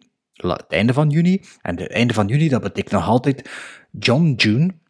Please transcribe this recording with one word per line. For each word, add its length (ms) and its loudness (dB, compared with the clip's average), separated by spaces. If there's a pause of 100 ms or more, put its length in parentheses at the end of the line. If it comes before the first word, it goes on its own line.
(320)
la-, 240 -4
het 160 -12
einde 200 2
van 180 2
juni. 300 2 (220)
En 160 -6
het 140 -10
einde 220 0
van 120 2
juni, 220 0
dat 140 0
betekent 300 -6
nog 160 0
altijd 420 0 (480)
John 380 2
June. 340 2 (200)